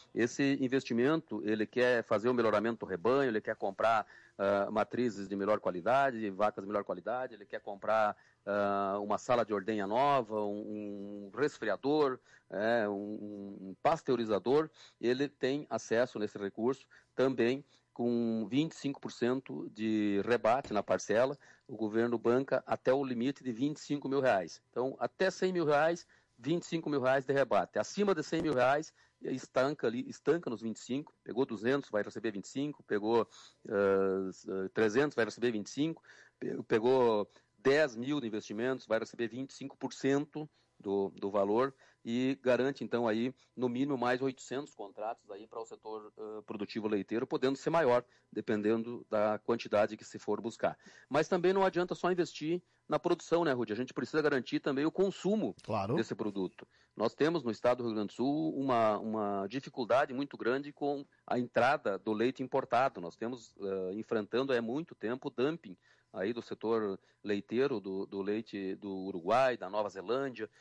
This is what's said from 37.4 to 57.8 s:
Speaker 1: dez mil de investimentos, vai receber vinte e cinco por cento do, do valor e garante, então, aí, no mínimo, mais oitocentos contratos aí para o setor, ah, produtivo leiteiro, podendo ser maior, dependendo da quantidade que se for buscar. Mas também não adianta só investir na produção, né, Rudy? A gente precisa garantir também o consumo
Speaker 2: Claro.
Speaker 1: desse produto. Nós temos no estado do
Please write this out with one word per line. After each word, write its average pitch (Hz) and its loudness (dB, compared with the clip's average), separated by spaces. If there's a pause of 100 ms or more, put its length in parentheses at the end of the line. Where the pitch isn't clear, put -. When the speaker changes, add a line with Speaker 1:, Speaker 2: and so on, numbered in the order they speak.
Speaker 1:
dez 139 4
mil 135 -2
de 123 -4
investimentos, 110 -4
vai 110 0
receber 113 -4
vinte 131 -10
e - -20
cinco - -14
por 131 -8
cento 147 -2 (300)
do, 98 0
do 98 -4
valor 107 2 (340)
e 127 0
garante, 127 2
então, 117 0
aí, 117 0 (240)
no 123 0
mínimo, 131 0
mais 123 0
oitocentos 131 -6
contratos 104 -10
aí 104 -14
para 117 -12
o 113 -8
setor, 107 -14
ah, 107 -12
produtivo 107 -6
leiteiro, 107 -2
podendo 135 -2
ser - -4
maior, 127 4 (260)
dependendo 113 0
da 107 2
quantidade 107 0
que - -20
se - -14
for 104 -2
buscar. 101 -4 (320)
Mas 151 2
também 180 2
não 190 4
adianta 180 0
só 180 0
investir 170 -2 (260)
na 151 0
produção, 170 2
né, 151 2
Rudy? 117 -2
A - 0
gente 123 -4
precisa 151 -2
garantir 147 2
também 143 2
o 160 2
consumo 190 0
Speaker 2:
Claro. 107 0
Speaker 1:
desse 113 0
produto. 101 -4 (280)
Nós 107 0
temos 156 2
no 120 -2
estado 123 2
do 123 -4